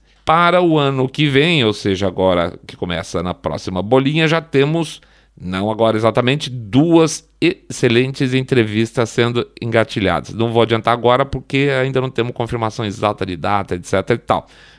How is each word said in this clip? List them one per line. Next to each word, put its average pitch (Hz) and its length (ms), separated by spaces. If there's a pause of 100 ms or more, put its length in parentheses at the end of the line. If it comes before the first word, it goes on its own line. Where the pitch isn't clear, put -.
(260)
Para 175 360
o 165 160
ano 139 300
que 151 220
vem, 143 340
ou 107 80
seja, 98 340
agora 90 600
que - 80
começa 87 480
na 90 100
próxima 90 480
bolinha, 135 460
já 165 140
temos, 151 580 (400)
não 92 300
agora 110 260
exatamente, 120 540
duas 151 800 (100)
excelentes 127 920
entrevistas 113 800
sendo 120 360 (140)
engatilhadas. 110 720
Não 113 180
vou 113 120
adiantar 113 300
agora 123 300
porque 135 460 (100)
ainda 131 220
não 127 80
temos 120 240
confirmação 117 500
exata 104 400
de 92 140
data, 98 380
et 87 100
cetera 95 340
e - 60
tal. 95 220 (320)